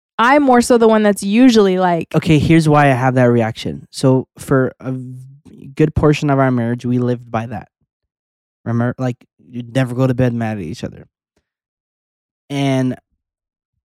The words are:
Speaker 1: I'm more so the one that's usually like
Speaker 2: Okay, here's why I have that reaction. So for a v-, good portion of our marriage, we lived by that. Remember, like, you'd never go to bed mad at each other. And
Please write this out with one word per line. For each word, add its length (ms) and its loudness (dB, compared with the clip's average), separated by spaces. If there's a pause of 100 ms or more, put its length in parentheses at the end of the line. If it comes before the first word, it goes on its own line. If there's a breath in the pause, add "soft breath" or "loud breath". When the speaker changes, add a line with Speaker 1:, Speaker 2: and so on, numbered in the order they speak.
(180)
Speaker 1:
I'm 260 4
more 180 4
so 160 2
the 100 4
one 160 2
that's 200 0
usually 540 4
like 380 -2
Speaker 2:
Okay, 240 2
here's 300 2
why 160 4
I 80 4
have 220 0
that 100 4
reaction. 680 -2
So 460 0
for 420 -2
a 140 -10
v-, 840 -18
good 180 0
portion 360 0
of 100 0
our 120 0
marriage, 340 -4
we 140 -2
lived 300 -4
by 180 -8
that. 200 -14 (960)
Remember, 340 -4
like, 280 -8 (120)
you'd 380 -14
never 180 -2
go 140 0
to 60 -2
bed 200 0
mad 240 -6
at 60 -10
each 220 -12
other. 200 -16 (1400)
And 460 -2 (960)